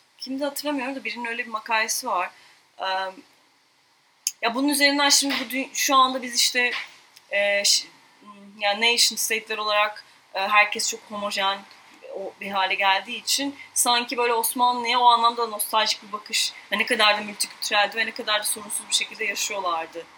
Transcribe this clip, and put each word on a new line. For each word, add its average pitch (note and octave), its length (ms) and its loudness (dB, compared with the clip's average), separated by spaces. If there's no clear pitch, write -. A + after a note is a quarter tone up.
kimde C4+ 280 -8
hatırlamıyorum C#4 500 -4
da A#3+ 80 -12
birinin A#3 220 -8
öyle A#3 200 -4
bir A#3 60 -14
makalesi A3 560 -2
var. F#3 240 -2
E, F#3+ 60 -6
ya A3 140 0
bunun C4+ 140 2
üzerinden C#4+ 400 4
şimdi C#4 300 2
bu A#3+ 140 -8
dü-, C4 200 -4
şu - 220 2
anda C4 260 6
biz B3 140 -8
işte, B3 360 2
e, G3+ 340 0
ş-, - 240 2
yani G#3 220 0
nation A#3 240 2
state'ler A3 400 -4
olarak, G#3 480 0
e, F#3 60 -4
herkes G#3 500 2
çok A3+ 100 -6
homojen G3+ 500 -2
o F#3+ 260 -10
bir G3 100 -8
hale F#3+ 240 0
geldiği G3 460 0
için C#4 340 -2
sanki A#3+ 440 0
böyle A#3+ 160 2
Osmanlı'ya B3 640 2
o B3 60 6
anlamda A#3 420 4
nostaljik G#3+ 600 -2
bir G3 40 -20
bakış, - 420 -4
ve G3+ 80 0
ne A3 60 0
kadar G#3+ 320 4
da G#3+ 40 -6
multikültüreldi G#3 760 -2
ve A3 80 0
ne A3 60 -8
kadar G#3+ 280 0
da G#3 40 -6
sorunsuz - 460 -6
bir - 60 -6
şekilde A3 300 -2
yaşıyorlardı. F3 800 -4